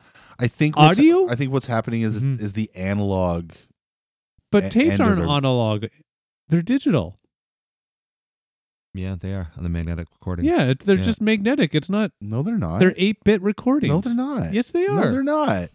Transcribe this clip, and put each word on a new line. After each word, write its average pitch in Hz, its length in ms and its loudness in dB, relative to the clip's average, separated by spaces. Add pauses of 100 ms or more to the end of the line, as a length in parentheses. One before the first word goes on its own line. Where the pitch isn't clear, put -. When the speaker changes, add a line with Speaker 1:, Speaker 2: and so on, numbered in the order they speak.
(380)
Speaker 1:
I 123 100 -2
think 151 300 0
what's, 160 200 8
Speaker 2:
Audio? 339 300 4
Speaker 1:
I 123 60 -2
think 131 180 -4
what's 135 140 -2
happening 117 340 -2
is, 110 160 -2
Speaker 3:
Mm-hmm. 123 260 -2
Speaker 1:
is 101 120 -6
the 107 200 -4
analog 92 760 -2 (1000)
Speaker 2:
But 202 140 4
Speaker 1:
a-, 196 60 -6
Speaker 2:
tapes 269 220 2
Speaker 1:
end - 100 0
of 240 60 4
Speaker 2:
aren't 185 120 2
Speaker 1:
it. 170 80 0
Speaker 2:
analog. 123 560 0 (640)
They're 165 140 2
digital. 170 560 0 (1800)
Speaker 3:
Yeah, 92 260 -6
they 95 140 -8
are 90 140 -6 (100)
on - 40 -10
the 87 60 -4
magnetic 85 420 -4
recording. 90 360 -6
Speaker 2:
Yeah, 269 240 2
it, 135 100 0
they're 190 160 2
Speaker 3:
Yeah. 185 60 0
Speaker 2:
just 226 180 -2
magnetic. 220 540 0
It's 151 160 -2
not. 202 220 -2 (100)
Speaker 1:
No, 107 200 -4
they're 226 140 -2
not. 90 220 -2
Speaker 2:
They're 180 180 4
eight-bit 202 460 0
recordings. 220 500 0
Speaker 1:
No, 170 80 2
they're 233 140 -2
not. 254 400 -4
Speaker 2:
Yes, 240 160 -2
they 349 160 0
Speaker 1:
No, 403 120 0
Speaker 2:
are. - 140 2
Speaker 1:
they're 269 100 0
not. 277 520 0